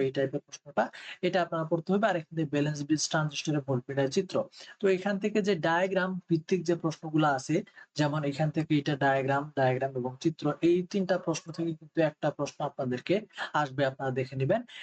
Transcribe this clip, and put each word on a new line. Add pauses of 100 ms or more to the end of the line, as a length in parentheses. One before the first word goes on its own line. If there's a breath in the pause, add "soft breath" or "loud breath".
এই
টাইপের
প্রশ্নটা, (380 loud breath)
এটা
আপনারা
পড়তে
হবে।
আর
এখান
থেকে
ব্যালেন্স
ব্রিজ
ট্রানজিস্টরের
ভোল্টমিটার
চিত্র। (440 loud breath)
তো
এখান
থেকে
যে (140)
ডায়াগ্রাম (180)
ভিত্তিক (100)
যে
প্রশ্নগুলো (100)
আছে, (400 loud breath)
যেমন
এখান
থেকে (100)
এটা (120)
ডায়াগ্রাম, (120)
ডায়াগ্রাম
এবং (120)
চিত্র, (160)
এই (140)
তিনটা (100)
প্রশ্ন
থেকে
কিন্তু
একটা
প্রশ্ন (120)
আপনাদেরকে (380 loud breath)
আসবে,
আপনারা
দেখে
নেবেন। (220 loud breath)